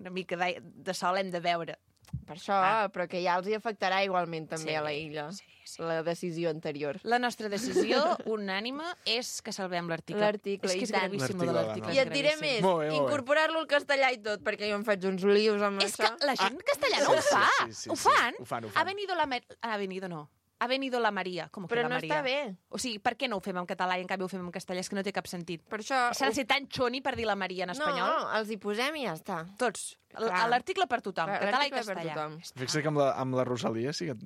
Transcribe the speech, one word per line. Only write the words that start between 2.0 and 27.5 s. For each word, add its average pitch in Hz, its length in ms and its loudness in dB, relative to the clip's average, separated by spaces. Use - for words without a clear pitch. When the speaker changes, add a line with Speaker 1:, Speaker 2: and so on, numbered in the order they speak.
Speaker 2:
Per 156 100 -14
això, 196 220 -2
Speaker 1:
Ah. 196 340 4
Speaker 2:
però 180 160 -2
que 185 140 -4
ja 180 160 2
els 180 80 -2
hi 214 80 0
afectarà 196 500 0
igualment 170 440 0
també 156 240 -4
Speaker 1:
Sí, - 20 0
Speaker 2:
a 151 80 0
la 151 100 -2
illa, 147 400 -6
Speaker 1:
sí, 202 120 -14
sí. - 180 -12
Speaker 2:
la 165 200 0
decisió 170 480 -2
anterior. 147 540 -4
Speaker 1:
La 233 140 2
nostra 233 300 -2
decisió 214 520 2
<laughs> - 80 -10
unànime 214 580 -4
és 233 380 -4
que 214 100 -10
salvem 180 360 -4
l'article. 165 340 -4
Speaker 2:
L'article, 202 480 0
Speaker 1:
És 180 40 0
que 185 60 -2
Speaker 2:
i - 40 -2
Speaker 1:
és 202 60 -4
Speaker 2:
tant. 196 160 2
Speaker 1:
gravíssim, 202 320 -2
Speaker 3:
L'article 175 80 0
Speaker 1:
de 170 60 0
Speaker 3:
de - 140 2
Speaker 1:
l'article, - 220 -4
Speaker 3:
la - 60 -2
Speaker 2:
I 269 40 6
et 262 100 4
Speaker 1:
és - 60 -4
Speaker 2:
diré 285 220 4
Speaker 1:
gravíssim. 302 180 -2
Speaker 2:
més, 214 80 2
Speaker 3:
Molt 180 180 6
bé, 151 100 0
molt 156 80 2
bé. 143 80 4
Speaker 2:
incorporar-lo 294 540 2
al 311 80 -4
castellà 277 440 4
i 254 100 -4
tot, 208 200 -2
perquè 208 280 -2
jo 208 60 0
em 202 80 -4
faig 196 200 2
uns 190 200 0
líos 208 380 6
amb 196 200 2
Speaker 1:
És - 160 0
Speaker 2:
això. - 200 2
Speaker 1:
que 285 80 0
la 269 100 2
gent 285 220 0
Speaker 3:
Ah, 381 140 -14
Speaker 1:
castellana 554 340 2
Speaker 3:
sí, - 60 6
Speaker 1:
ho 605 100 6
Speaker 3:
sí, 539 120 0
Speaker 1:
fa, 214 140 6
Speaker 3:
sí, 110 80 -10
sí, - 160 -10
Speaker 1:
ho 311 60 0
Speaker 3:
sí. - 120 2
Speaker 1:
fan. 349 320 6
Speaker 3:
Ho 123 40 -12
fan, 117 200 -4
ho 110 40 -8
Speaker 1:
Ha 104 40 -10
Speaker 3:
fan. 320 140 2
Speaker 1:
venido 392 280 -4
la 311 120 2
Mer-, 254 200 -4
ha 226 140 -2
venido, 190 320 -6
no. 156 220 -10
Ha 170 100 0
venido 262 300 0
la 220 120 4
Maria. 185 400 -4
Com 185 180 -10
que 233 60 -2
Speaker 2:
Però 240 80 2
Speaker 1:
la - 80 0
Speaker 2:
no 247 60 0
Speaker 1:
Maria? 277 180 -2
Speaker 2:
està 302 100 0
bé. 254 320 -2
Speaker 1:
O 214 80 -6
sigui, 226 200 -4
per 240 200 0
què 262 100 -2
no 220 80 -2
ho 185 80 -2
fem 185 140 -4
en 180 80 -4
català 185 320 0
i - 20 -2
en 180 80 -8
canvi 190 160 -2
ho 185 40 -4
fem 185 120 -6
en 180 100 -8
castellà? 180 300 -6
És 185 80 -6
que 202 80 -4
no 196 80 0
té 196 80 -2
cap 180 160 -4
sentit. 175 400 -8
Speaker 2:
Per 220 120 -6
això 247 360 0
Speaker 1:
S'ha 277 80 0
de 269 60 4
Speaker 2:
ho 220 40 -2
Speaker 1:
ser 262 120 0
tan 269 200 2
xoni 254 360 -2
per 277 120 -2
dir 226 120 -2
la 202 100 2
Maria 185 280 -2